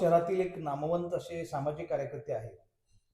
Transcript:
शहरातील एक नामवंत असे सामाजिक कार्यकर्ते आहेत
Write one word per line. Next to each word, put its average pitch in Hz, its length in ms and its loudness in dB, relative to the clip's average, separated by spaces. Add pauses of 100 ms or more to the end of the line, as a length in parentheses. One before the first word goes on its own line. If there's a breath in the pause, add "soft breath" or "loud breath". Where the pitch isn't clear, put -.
शहरातील 170 400 6
एक 180 180 -2
नामवंत 160 560 0
असे 170 300 -6
सामाजिक 151 440 -4
कार्यकर्ते 139 440 -4
आहेत 113 240 -6 (580)